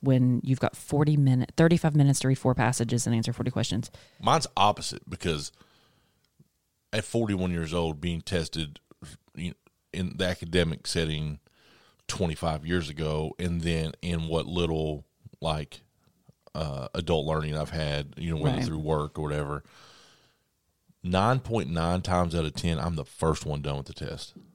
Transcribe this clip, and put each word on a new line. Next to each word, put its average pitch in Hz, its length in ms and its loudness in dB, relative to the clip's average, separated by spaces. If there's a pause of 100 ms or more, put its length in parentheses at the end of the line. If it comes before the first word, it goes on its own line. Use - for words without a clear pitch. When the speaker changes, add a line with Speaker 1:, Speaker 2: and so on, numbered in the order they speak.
Speaker 1:
when 127 420 4
you've 131 160 2
got - 160 -2
forty 151 400 2
minute-, 131 400 4
thirty-five 165 400 6
minutes 139 240 6
to 131 80 2
read 131 100 4
four 127 180 2
passages 120 500 2
and 117 80 2
answer 113 180 0
forty 120 200 -2
questions. - 380 -2 (300)
Speaker 2:
Mine's 135 260 4 (100)
opposite, - 540 2
because 80 400 -4 (1400)
at 104 120 -2
forty-one 101 480 0
years 82 220 -2
old, 82 260 -2
being 85 200 -4
tested, 80 580 -4 (560)
you 87 160 -8
know, - 40 -12 (380)
in 90 240 -4
the 90 120 0
academic 85 580 0
setting 78 540 -2 (640)
twenty-five 78 580 -2
years 82 240 0
ago, 78 520 -4
and 85 220 -2
then 80 300 -2 (100)
in 82 260 -4
what 80 180 0
little, 80 580 -2 (360)
like, 78 420 -4 (720)
uh, 69 400 -6
adult 82 320 0
learning 78 300 0
I've 76 140 -4
had, 73 480 -4
you 85 160 -4
know, 78 80 -2
whether - 140 2
Speaker 1:
Right. 127 100 -2
Speaker 2:
through 80 140 -4
work 76 380 -2
or 78 40 -4
whatever, 73 400 -4 (1400)
nine 98 380 2
point 110 300 -2
nine 85 320 0
times 90 320 2
out 85 100 2
of 76 100 -4
ten, 85 240 0
I'm 82 180 -2
the 73 80 -4
first - 420 0
one 73 160 -4
done 71 140 -4
with 69 100 -8
the - 80 -16
test. - 400 -10 (200)